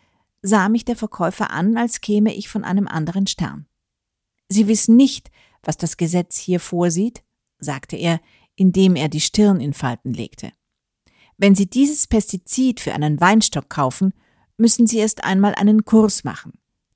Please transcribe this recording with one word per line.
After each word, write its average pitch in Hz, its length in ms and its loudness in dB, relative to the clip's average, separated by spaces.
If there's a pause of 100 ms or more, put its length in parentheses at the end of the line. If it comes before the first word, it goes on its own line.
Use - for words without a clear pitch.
(420)
sah 196 260 2
mich 220 160 0
der 240 140 -6
Verkäufer 180 540 -6
an, 208 260 -2
als 233 240 -4
käme 214 320 0
ich - 160 -12
von - 160 -8
einem 196 220 -2
anderen 170 400 -4
Stern. 139 380 -8 (840)
„Sie 202 180 2
wissen 226 280 4
nicht, 269 340 4 (320)
was - 160 -6
das - 200 -4
Gesetz 175 400 -2
hier 180 220 -2
vorsieht?“, 175 600 -2 (380)
sagte 143 380 -8
er, 165 240 -2 (340)
indem 185 400 4
er 147 140 -2
die 156 120 -4
Stirn 202 380 2
in 147 140 -6
Falten 123 400 -6
legte. - 400 -12 (840)
„Wenn 196 160 6
Sie 190 160 0
dieses 285 380 0
Pestizid 233 720 -2
für - 140 -8
einen 151 260 -2
Weinstock 190 500 2
kaufen, 151 440 -2 (440)
müssen 226 300 4
Sie 226 100 0
erst 214 260 -2
einmal 196 300 2
einen 214 320 2
Kurs 214 380 2
machen. - 300 -8 (420)